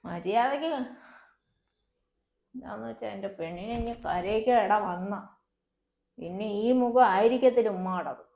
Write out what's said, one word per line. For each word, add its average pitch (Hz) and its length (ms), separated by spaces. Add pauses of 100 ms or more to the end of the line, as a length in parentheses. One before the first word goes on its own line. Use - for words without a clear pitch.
മര്യാദക്ക് 226 600
എന്താന്ന് - 2250
വെച്ചാ 226 200
എന്റെ 196 200
പെണ്ണിനെ 180 460
ഇനി 233 280
കരയ്ക്ക് 208 480
ഇട 208 240
വന്ന 202 640 (800)
പിന്നെ 185 280
ഈ 214 260
മുഖം 247 340
ആയിരിക്കത്തില്ല 233 640
ഉമ്മാടത്. 180 680